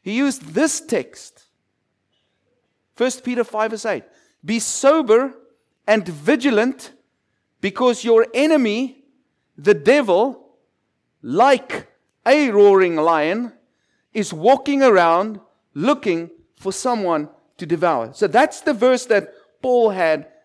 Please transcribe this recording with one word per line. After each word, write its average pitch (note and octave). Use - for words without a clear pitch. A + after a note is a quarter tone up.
He G#3
used C4
this C#4+
text. -
First B3
Peter A#3+
five A3
verse G#3+
eight. F#3+
"Be G#3+
sober C4
and G3+
vigilant, A#3
because A#3
your A3+
enemy, B3+
the F#3+
devil, A3+
like A3+
a C4+
roaring G3
lion, E3
is G#3+
walking C#4
around F#3+
looking E3+
for -
someone F#3
to -
devour." D3+
So G#3
that's A#3
the D4+
verse B3
that G#3
Paul B3
had E3